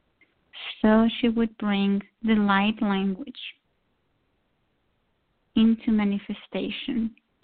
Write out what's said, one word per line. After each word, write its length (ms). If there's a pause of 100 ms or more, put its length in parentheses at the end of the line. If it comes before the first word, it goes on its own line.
(800)
so 260 (120)
she 100
would 280
bring 440 (220)
the 120
light 460
language 580 (2250)
into 360
manifestation. 1200 (320)